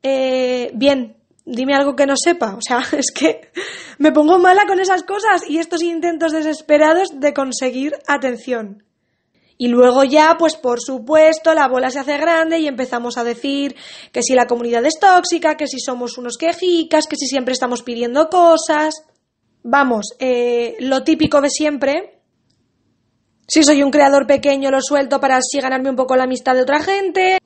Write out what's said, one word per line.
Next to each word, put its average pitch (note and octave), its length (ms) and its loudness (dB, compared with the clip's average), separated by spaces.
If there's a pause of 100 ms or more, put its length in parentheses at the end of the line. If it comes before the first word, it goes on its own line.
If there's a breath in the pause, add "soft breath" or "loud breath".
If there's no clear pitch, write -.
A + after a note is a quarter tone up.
Eh, C4 680 -2
bien, B3+ 440 0 (280)
dime C4 280 -4
algo C#4 220 0
que C#4 100 2
no C#4 100 0
sepa. C4 400 -2
O A3+ 60 -14
sea, B3 280 -2
<laughs> - 80 -2
es - 140 -4
que - 380 -2 (480 loud breath)
me D4 140 4
pongo D4+ 280 4
mala F#4 280 6
con F#4+ 120 0
esas F#4 240 -2
cosas G4 440 0
y D4+ 100 -4
estos E4 240 -4
intentos E4 500 -2
desesperados D#4 880 0
de C#4+ 140 0
conseguir C4 640 -4 (100)
atención. A#3+ 760 -6 (760)
Y A#3+ 100 -2
luego B3 340 4
ya, D4+ 340 4
pues, D#4+ 180 0
por A#3+ 240 -4
supuesto, D#4 760 2
la D4+ 140 2
bola B3+ 220 0
se C4 100 -8
hace C#4+ 180 -4
grande E4 420 0
y D#4 80 -2
empezamos A#3+ 500 -6
a A#3+ 60 -4
decir C#4 520 -4 (360 loud breath)
que A#3+ 100 -4
si A#3+ 140 0
la B3 100 4
comunidad A#3+ 400 -2
es D#4+ 140 0
tóxica, F4 580 2
que D4+ 100 -4
si C4 120 -10
somos B3 400 -8
unos A#3+ 180 -10
quejicas, E4 680 0
que - 80 -8
si C#4+ 100 -8
siempre B3+ 280 -4
estamos B3 280 -4
pidiendo A#3+ 480 -2
cosas. D#4+ 760 2 (600)
Vamos, A#3+ 560 0
eh, A#3+ 600 -2
lo C4+ 240 -2
típico D4+ 380 2
de C#4+ 80 0
siempre. D4 720 -4 (1300)
Si D#4 160 2
soy C#4+ 180 4
un C#4 80 2
creador C#4 380 4
pequeño, C#4 420 0
lo C4+ 120 0
suelto C4+ 380 -2
para C4+ 180 2
así B3+ 220 -2
ganarme C4 300 -4
un C4 60 -4
poco B3+ 200 0
la C4 100 2
amistad B3+ 280 -2
de B3+ 80 2
otra C#4 180 0
gente. F#4 680 0